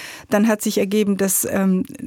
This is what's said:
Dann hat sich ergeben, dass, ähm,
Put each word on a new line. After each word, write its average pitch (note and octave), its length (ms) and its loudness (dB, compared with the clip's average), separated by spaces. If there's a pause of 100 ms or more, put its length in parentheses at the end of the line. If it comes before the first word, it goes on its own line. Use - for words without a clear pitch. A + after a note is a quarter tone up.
(300)
Dann G#3 160 4
hat G#3+ 160 2
sich G#3+ 160 -2
ergeben, G3+ 380 2
dass, F#3+ 340 0
ähm, F#3+ 360 2 (220)